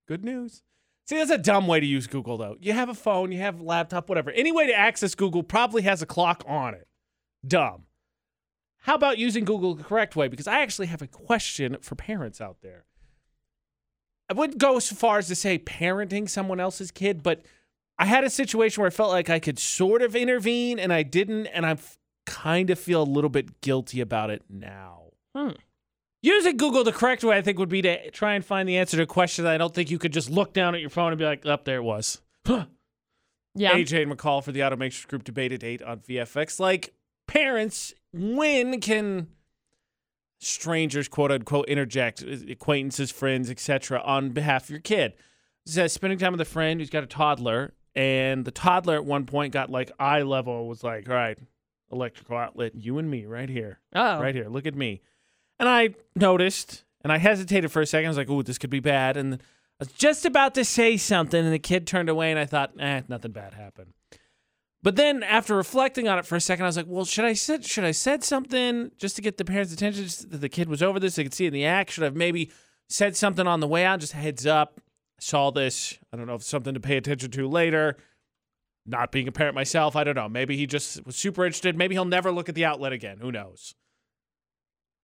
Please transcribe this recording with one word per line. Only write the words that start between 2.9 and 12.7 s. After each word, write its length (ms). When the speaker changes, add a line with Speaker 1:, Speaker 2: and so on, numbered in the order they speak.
Speaker 1:
phone, 380
you 80
have 200
a 40
laptop, 460
whatever. 200
Any 220
way 160
to 80
access 400
Google 260
probably 400
has 220
a 20
clock 420
on 280
it. 120
Dumb. 380
How 120
about 240
using 260
Google 300
the 100
correct 320
way? 120
Because 180
I 160
actually 240
have 160
a 60
question 720
for 140
parents 440
out 220
there. 240